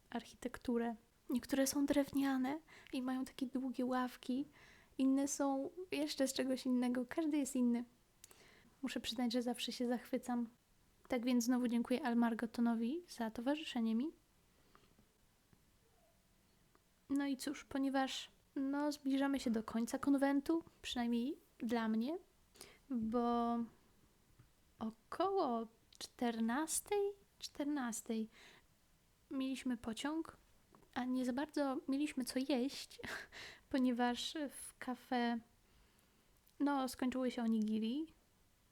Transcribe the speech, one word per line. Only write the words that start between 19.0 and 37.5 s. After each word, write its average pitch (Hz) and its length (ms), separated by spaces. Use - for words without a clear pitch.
się 247 100
do 220 120
końca 233 360
konwentu, 277 640
przynajmniej 240 560
dla 226 300
mnie, 233 300
bo 233 680
około 254 880
czternastej, 240 1120
czternastej 240 920
mieliśmy 262 460
pociąg, 294 600
a 247 100
nie 254 200
za 254 80
bardzo 277 440
mieliśmy 269 360
co - 140
jeść, 269 520
<laughs> - 380
ponieważ 247 640
w - 280
kafe, 240 600
no, 277 280
skończyły 254 420
się 247 120
onigiri, 226 640